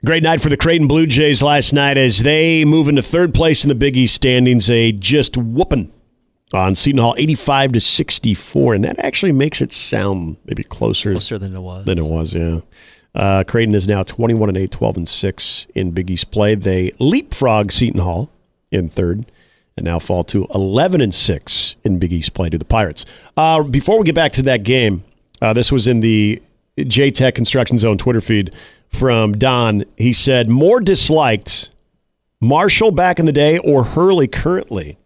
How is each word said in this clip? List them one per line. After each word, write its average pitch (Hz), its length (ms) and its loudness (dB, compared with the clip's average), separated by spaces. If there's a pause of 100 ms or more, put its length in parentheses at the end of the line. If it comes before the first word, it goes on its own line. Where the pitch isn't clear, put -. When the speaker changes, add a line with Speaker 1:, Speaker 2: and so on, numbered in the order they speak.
Speaker 1:
Great 165 180 2
night 160 200 2
for 156 80 0
the 139 80 2
Creighton 165 280 2
Blue 160 200 4
Jays 139 360 2
last 147 300 2
night 143 240 2
as 120 280 2
they 160 420 2
move 151 220 4
into 143 120 4
third 165 320 0
place 165 320 2
in 143 60 2
the 135 40 2
Big 131 220 0
East 127 180 2
standings. 127 560 2
A 113 220 4
just 107 460 0
whooping 120 520 -2 (640)
on 95 220 0
Seton 135 260 0
Hall, 117 160 2
eighty-five 139 560 0
to 113 80 2
sixty-four, - 960 -2
and 101 100 0
that - 140 -4
actually - 340 -2
makes 139 300 0
it 127 100 -6
sound 95 720 -6
maybe - 180 -8
closer - 500 -4
Speaker 2:
Closer 98 260 -6
than 95 180 -10
it 92 40 -12
was. 92 260 -12
Speaker 1:
than 95 100 -2
it 82 80 -2
was, 80 300 -4
yeah. 82 260 -2 (540)
Uh, 98 300 0
Creighton 113 300 0
is 95 140 0
now 101 140 0
twenty-one 113 480 0
and 92 80 -2
eight, 95 140 -4
twelve 104 260 -4
and 85 100 -6
six - 680 -6
in 92 180 -4
Big 90 180 -6
East 87 200 -4
play. 107 240 2
They 92 440 -2
leapfrog 123 720 0
Seton 117 300 0
Hall 90 260 -4 (420)
in 87 200 -2
third 92 340 -4 (500)
and - 120 -8
now 85 120 -4
fall 90 260 -4
to 95 300 -4
eleven 123 460 0
and 104 140 0
six - 680 -6
in 95 160 -2
Big 87 140 -2
East 82 220 -6
play 87 160 -4
to 82 80 -4
the - 80 -8
Pirates. 104 400 -2 (320)
Uh, 156 240 2
before 143 360 0
we 214 60 2
get 165 100 0
back 156 180 0
to 135 100 -2
that 127 220 0
game, 110 380 0 (380)
uh, 110 140 0
this 120 180 0
was 123 160 0
in 120 120 2
the 110 420 2 (340)
J-Tech 131 580 0
Construction 120 440 0
Zone 107 180 2
Twitter 117 240 0
feed 101 340 -2 (360)
from 113 420 0
Don. 117 520 0 (120)
He 120 160 0
said, 120 360 0
"More 160 320 4
disliked, 156 880 0 (680)
Marshall 180 520 2
back 175 260 0
in 165 80 2
the 151 60 2
day 147 260 4
or 143 240 2
Hurley 170 460 2
currently?" 147 760 -6